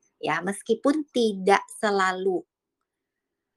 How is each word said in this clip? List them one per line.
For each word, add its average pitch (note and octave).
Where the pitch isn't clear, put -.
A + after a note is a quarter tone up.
Ya, D3+
meskipun A3+
tidak G3
selalu, F#3